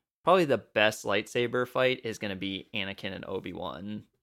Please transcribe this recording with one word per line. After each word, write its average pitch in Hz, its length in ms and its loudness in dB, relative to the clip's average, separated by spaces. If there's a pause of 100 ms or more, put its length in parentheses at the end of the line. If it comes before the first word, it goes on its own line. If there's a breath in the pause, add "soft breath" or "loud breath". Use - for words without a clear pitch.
(240)
probably 180 220 6
the 127 120 4
best 107 480 2
lightsaber 120 640 0
fight 127 360 2
is 110 140 -4
gonna 101 180 -4
be 95 380 -6
Anakin 98 400 -6
and 92 120 -10
Obi-Wan 92 800 -8 (180)